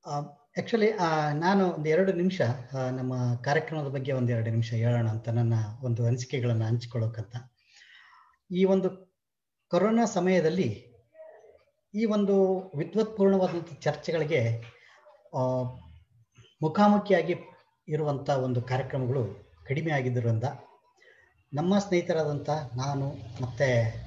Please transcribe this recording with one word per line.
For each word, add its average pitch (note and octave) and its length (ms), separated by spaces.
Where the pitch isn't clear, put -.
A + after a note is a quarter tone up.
ಆ, D3 120
actually, G#3+ 300
ಆ, D#3+ 440
ನಾನು F#3 360
ಒಂದು D#3 200
ಎರಡು F#3 240
ನಿಮಿಷ, F3 280
ಆ, B2+ 140
ನಮ್ಮ B2+ 460
ಕಾರ್ಯಕ್ರಮದ D3+ 520
ಬಗ್ಗೆ C3+ 240
ಒಂದು B2 200
ಎರಡು A2+ 180
ನಿಮಿಷ A2+ 240
ಹೇಳೋಣ A#2 360
ಅಂತ A2+ 200
ನನ್ನ A#2 240
ಒಂದು A#2+ 240
ಅನಿಸಿಕೆಗಳನ್ನ A#2+ 580
ಹಂಚ್ಕೊಳ್ಳೋಕಂತ. A2+ 720
ಈ F#3 140
ಒಂದು F#3 540
ಕೊರೋನಾ A3 380
ಸಮಯದಲ್ಲಿ F3 880
ಈ G#3+ 120
ಒಂದು G3 520
ವಿದ್ವತ್ಪೂರ್ಣವಾದಂಥ F#3+ 920
ಚರ್ಚೆಗಳಿಗೆ, D3 760
ಆ, B2+ 260
ಮುಖಾಮುಖಿಯಾಗಿ F#3 720
ಇರುವಂಥ D3 420
ಒಂದು B2+ 320
ಕಾರ್ಯಕ್ರಮಗಳು B2+ 880
ಕಡಿಮೆ D#3 240
ಆಗಿದ್ದರಿಂದ B2 520
ನಮ್ಮ F3+ 260
ಸ್ನೇಹಿತರಾದಂಥ D#3+ 680
ನಾನು C#3 340
ಮತ್ತೆ B2 400